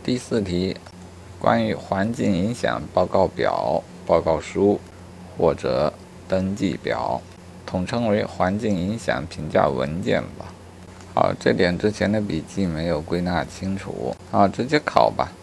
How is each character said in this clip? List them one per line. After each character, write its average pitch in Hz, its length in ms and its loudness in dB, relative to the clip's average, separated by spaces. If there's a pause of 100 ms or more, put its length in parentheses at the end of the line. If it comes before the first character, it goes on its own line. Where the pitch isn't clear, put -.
第 123 140 0
四 120 200 -2
题， 92 380 0 (600)
关 113 260 4
于 - 80 0
环 101 400 0
境 110 180 0
影 98 220 2
响 58 260 0 (140)
报 90 140 4
告 95 200 4
表、 55 540 0 (240)
报 82 160 6
告 80 180 2
书 98 400 2 (560)
或 82 160 4
者 65 400 0 (360)
登 95 280 0
记 90 280 0
表， - 360 0 (460)
统 92 180 -2
称 117 240 -2
为 104 160 2
环 95 360 0
境 107 180 0
影 92 180 -2
响 71 300 -2
评 78 240 -8
价 - 180 4
文 71 360 -2
件 110 180 0 (160)
吧。 50 80 -12 (680)
好， - 240 4
这 - 120 4
点 90 240 2
之 104 160 2
前 101 200 0
的 110 100 2
笔 92 200 -2
记 98 260 -2
没 78 180 -2
有 80 160 0
归 85 200 -2
纳 87 240 0
清 95 300 -6
楚。 92 400 -6 (160)
啊， 101 160 6
直 - 160 0
接 147 220 2
考 55 240 6
吧。 60 220 -2 (120)